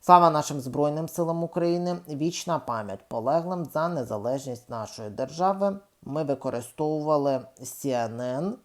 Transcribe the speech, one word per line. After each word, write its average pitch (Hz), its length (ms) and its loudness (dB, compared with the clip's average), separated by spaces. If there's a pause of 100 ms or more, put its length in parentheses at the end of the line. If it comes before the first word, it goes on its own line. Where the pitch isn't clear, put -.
Слава 175 300 10
нашим 147 300 0
Збройним 147 480 -2
силам 170 360 -2
України, 175 520 0 (120)
вічна 156 500 -2
пам'ять 104 500 -6
полеглим 165 560 0
за 156 240 -2
незалежність 120 800 -4
нашої 110 400 -10
держави. 185 680 0 (240)
Ми 151 220 -2
використовували 139 1200 0 (140)
C - 260 -10
N 123 540 -2
N 185 120 -4 (120)